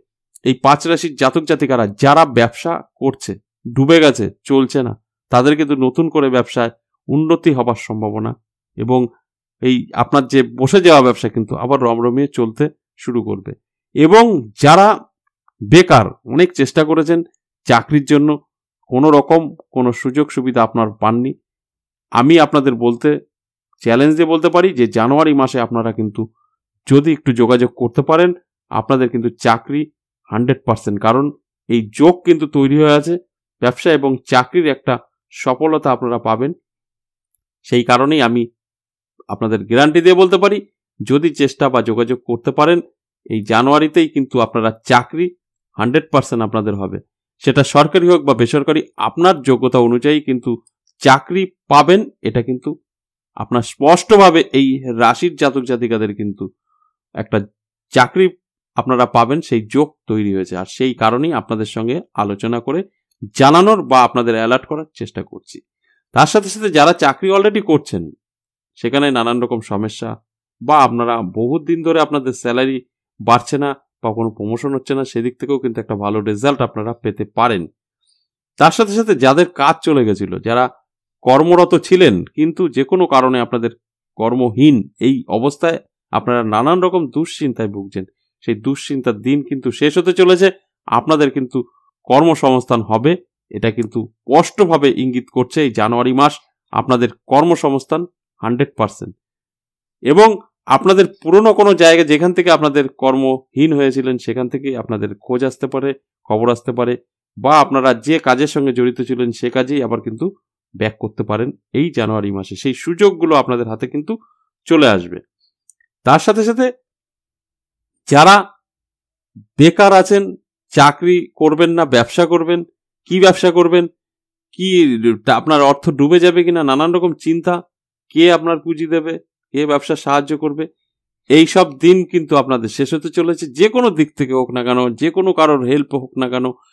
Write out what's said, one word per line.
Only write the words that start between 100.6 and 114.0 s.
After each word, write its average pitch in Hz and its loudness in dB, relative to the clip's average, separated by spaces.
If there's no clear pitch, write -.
আপনাদের 190 2
পুরনো 202 4
কোনো 202 6
জায়গা 165 6
যেখান 170 0
থেকে 175 0
আপনাদের 147 0
কর্মহীন 131 -2
হয়েছিলেন, 131 -2
সেখান 123 -6
থেকে 135 -8
আপনাদের 107 -8
খোঁজ 123 -4
আসতে 135 -10
পারে, 139 -4
খবর 110 -2
আসতে 120 -10
পারে, 120 -2
বা 131 0
আপনারা 131 0
যে 160 0
কাজের 135 0
সঙ্গে 139 -2
জড়িত 123 0
ছিলেন 123 -4
সে 120 -6
কাজেই 131 -2
আবার 110 -4
কিন্তু 113 -8
ব্যাক 107 -4
করতে 110 -10
পারেন 110 -4
এই 156 0
জানুয়ারি 107 -4
মাসে। 98 -12
সেই 165 -4
সুযোগগুলো 175 0
আপনাদের 120 -4
হাতে 113 -10
কিন্তু 147 -8